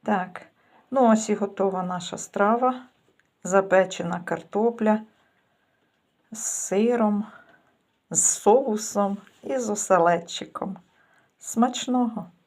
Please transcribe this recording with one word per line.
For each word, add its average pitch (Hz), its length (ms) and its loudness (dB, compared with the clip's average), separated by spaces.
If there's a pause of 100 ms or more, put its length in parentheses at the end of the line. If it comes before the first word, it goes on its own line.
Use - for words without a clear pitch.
Так, 185 420 -4 (440)
ну 254 220 6
ось 220 160 2
і 208 60 2
готова 190 480 -2
наша 180 360 -8
страва. 240 640 0 (600)
Запечена 185 760 2
картопля 214 840 -2 (1300)
з 214 60 -14
сиром, 214 880 0 (840)
з 165 140 0
соусом 208 960 2 (240)
і 269 160 -4
з 226 120 -4
оселедчиком. 175 1080 0 (600)
Смачного! 240 920 -2 (160)